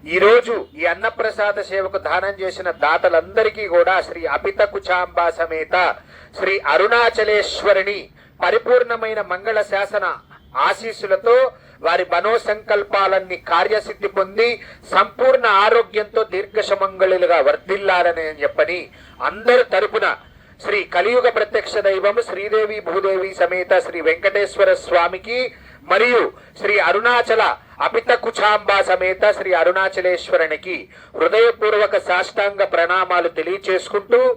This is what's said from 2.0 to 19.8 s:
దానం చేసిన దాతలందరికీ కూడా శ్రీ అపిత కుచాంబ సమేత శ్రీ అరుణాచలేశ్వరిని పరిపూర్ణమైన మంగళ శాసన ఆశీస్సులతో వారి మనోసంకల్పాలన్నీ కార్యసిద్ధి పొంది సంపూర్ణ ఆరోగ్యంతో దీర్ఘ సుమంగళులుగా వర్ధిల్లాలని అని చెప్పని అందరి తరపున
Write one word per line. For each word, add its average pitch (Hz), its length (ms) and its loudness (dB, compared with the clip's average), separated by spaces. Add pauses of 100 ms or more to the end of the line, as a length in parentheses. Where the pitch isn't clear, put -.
దానం 185 340 -2
చేసిన 185 260 -6 (160)
దాతలందరికీ 190 800 0 (100)
కూడా 175 200 4 (120)
శ్రీ - 140 -12 (140)
అపిత 196 260 -2 (120)
కుచాంబ 180 640 -2
సమేత 165 380 -4 (640)
శ్రీ 190 160 -2 (180)
అరుణాచలేశ్వరిని 208 1200 0 (460)
పరిపూర్ణమైన 226 760 0 (100)
మంగళ 208 260 -4 (140)
శాసన 202 340 -4 (640)
ఆశీస్సులతో 214 680 0 (500)
వారి 156 260 0
మనోసంకల్పాలన్నీ 196 1300 -2 (140)
కార్యసిద్ధి 196 680 -2
పొంది 208 320 0 (420)
సంపూర్ణ 240 540 2 (180)
ఆరోగ్యంతో 220 580 0 (120)
దీర్ఘ 196 240 -4 (100)
సుమంగళులుగా 185 800 2
వర్ధిల్లాలని 180 800 0
అని 151 160 -10
చెప్పని 165 360 -2 (500)
అందరి 233 340 2 (100)
తరపున 202 320 0 (560)